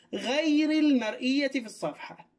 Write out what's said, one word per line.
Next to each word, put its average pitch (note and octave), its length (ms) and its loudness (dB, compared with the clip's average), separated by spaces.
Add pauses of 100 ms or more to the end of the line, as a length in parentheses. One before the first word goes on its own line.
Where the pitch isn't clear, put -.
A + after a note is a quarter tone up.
(140)
غير D4 580 0
المرئية C4+ 760 2
في C4+ 180 -4
الصفحة. - 720 -12